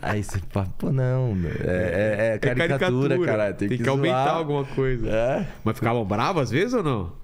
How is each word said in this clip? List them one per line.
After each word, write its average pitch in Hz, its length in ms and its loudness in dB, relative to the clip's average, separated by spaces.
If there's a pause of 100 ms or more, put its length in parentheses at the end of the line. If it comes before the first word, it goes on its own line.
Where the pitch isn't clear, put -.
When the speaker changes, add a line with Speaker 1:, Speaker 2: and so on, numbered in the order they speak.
Speaker 1:
Aí 104 160 0
você - 140 -4 (140)
fala, 95 160 -2 (100)
"Pô, - 140 -2
não, 127 420 0
meu, 95 160 0
é, - 140 -4
é, - 0 -
é 101 720 0
Speaker 2:
É - 20 -4
Speaker 1:
caricatura, 139 400 0
Speaker 2:
caricatura. 156 480 2
Speaker 1:
cara, 107 300 2
tem 101 140 -2
Speaker 2:
Tem 127 100 0
Speaker 1:
que 120 60 -2
Speaker 2:
que 135 40 2
aumentar 135 360 2
Speaker 1:
zoar." 156 120 2
Speaker 2:
alguma 147 260 -2
coisa. 131 460 0
Speaker 1:
É. 117 380 0 (160)
Speaker 2:
Mas 110 140 0
ficavam 117 280 0
bravas 131 380 0
às 107 80 -2
vezes 208 240 0
ou 220 80 2
não? 107 280 -2 (120)